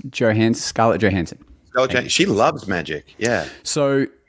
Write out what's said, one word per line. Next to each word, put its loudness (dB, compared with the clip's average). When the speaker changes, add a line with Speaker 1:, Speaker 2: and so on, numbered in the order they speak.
Speaker 1:
Johans-, 2
Scarlett 0
Johansson. 0
Speaker 2:
Scarlett 0
Speaker 1:
Thank -2
Speaker 2:
Johansson. 0
Speaker 1:
you. -10
Speaker 2:
She 2
loves 0
magic. -6
Yeah. -2
Speaker 1:
So, 0